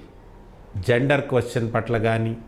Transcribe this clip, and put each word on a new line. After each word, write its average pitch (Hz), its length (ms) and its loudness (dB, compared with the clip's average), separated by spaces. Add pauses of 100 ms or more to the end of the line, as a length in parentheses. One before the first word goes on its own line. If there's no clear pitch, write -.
(760)
జెండర్ 123 440 2
క్వశ్చన్ 117 540 0
పట్ల 113 240 0
కానీ 113 380 0 (120)